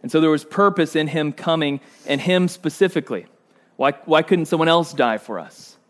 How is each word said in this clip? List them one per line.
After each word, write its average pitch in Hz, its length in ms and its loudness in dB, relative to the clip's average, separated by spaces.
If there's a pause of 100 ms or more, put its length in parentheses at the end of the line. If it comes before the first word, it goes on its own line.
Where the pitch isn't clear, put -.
And 127 80 -10
so 156 80 2
there 160 100 4
was 151 140 0
purpose 185 540 0
in 156 100 0
him 151 240 -2
coming 151 480 -2 (260)
and 139 140 -2
him 180 300 2
specifically. 156 760 -2 (520)
Why, 139 160 2 (120)
why 160 160 4
couldn't 165 260 0
someone 160 200 0
else 165 260 2
die 120 240 0
for 101 220 -10
us? - 380 -18 (120)